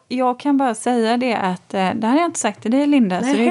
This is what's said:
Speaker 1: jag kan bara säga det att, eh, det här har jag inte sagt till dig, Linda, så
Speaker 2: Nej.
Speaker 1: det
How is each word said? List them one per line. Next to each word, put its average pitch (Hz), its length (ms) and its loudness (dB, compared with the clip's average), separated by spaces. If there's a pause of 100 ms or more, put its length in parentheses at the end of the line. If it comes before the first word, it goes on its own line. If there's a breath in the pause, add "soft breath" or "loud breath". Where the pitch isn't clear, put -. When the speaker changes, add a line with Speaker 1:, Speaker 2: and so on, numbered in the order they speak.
Speaker 1:
jag 247 320 -2
kan 285 160 0
bara 262 180 0
säga 233 420 0
det 247 200 -2
att, 185 380 -4
eh, 190 200 0
det 220 120 -4
här 226 80 2
har 294 60 4
jag 349 80 0
inte 339 120 -8
sagt 208 220 -4
till 226 80 -4
dig, 277 160 2
Linda, 226 340 2
så 240 60 -4
Speaker 2:
Nej. 277 100 0
Speaker 1:
det 233 140 2